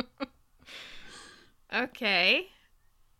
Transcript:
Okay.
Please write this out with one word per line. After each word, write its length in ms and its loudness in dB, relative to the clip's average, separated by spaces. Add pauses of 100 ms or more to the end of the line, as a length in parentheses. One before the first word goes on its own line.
(1700)
Okay. 720 2 (720)